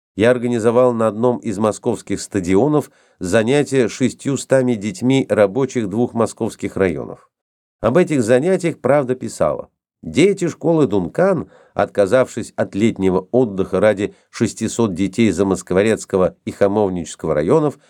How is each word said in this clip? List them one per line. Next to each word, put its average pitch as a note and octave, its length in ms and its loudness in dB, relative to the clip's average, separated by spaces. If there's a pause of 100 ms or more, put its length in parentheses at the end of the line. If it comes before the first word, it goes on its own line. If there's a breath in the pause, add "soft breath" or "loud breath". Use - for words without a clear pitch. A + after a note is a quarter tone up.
(160)
я A2 140 4
организовал A#2+ 640 2
на A2+ 140 0
одном A2+ 320 0
из G#2 200 -6
московских G#2 640 -2
стадионов G#2 720 0 (300 soft breath)
занятия A#2 680 0
шестьюстами B2+ 880 -2
детьми A2 540 -2
рабочих G#2+ 600 0
двух A2 240 -2
московских A2 640 -4
районов. F2 540 -4 (500)
Об A#2+ 160 2
этих D#3+ 260 2
занятиях D3 580 0
"Правда" C3 340 0
писала: F2 560 -4 (320)
"Дети E3+ 460 2
школы D#3 380 0
Дункан, G#2 640 -2 (240 soft breath)
отказавшись G#2 800 0
от G2+ 180 -4
летнего F#2+ 580 0
отдыха G2 480 0
ради G2+ 340 2 (160 loud breath)
шестисот A2 640 -2
детей G2 360 0
Замоскворецкого F#2 1120 0
и G#2+ 60 -6
Хамовнического F#2 840 -2
районов, C3 440 0 (120)